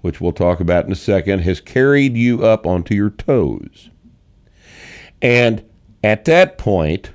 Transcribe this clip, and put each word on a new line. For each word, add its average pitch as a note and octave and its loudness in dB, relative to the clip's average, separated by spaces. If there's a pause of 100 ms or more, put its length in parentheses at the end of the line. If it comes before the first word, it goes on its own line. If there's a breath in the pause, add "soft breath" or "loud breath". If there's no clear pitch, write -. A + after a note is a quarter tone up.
which F2 -6
we'll F2 -2
talk F2 0
about F2 0
in - -6
a F#2 -4
second, G2 -2
has F2 -2
carried C3+ 2
you A#2+ 0
up A2 2
onto F2+ -2
your G2+ 0
toes. C#2+ -4 (1300 loud breath)
And A#2+ 2 (400)
at G#2+ 0
that F3 4
point F2 -2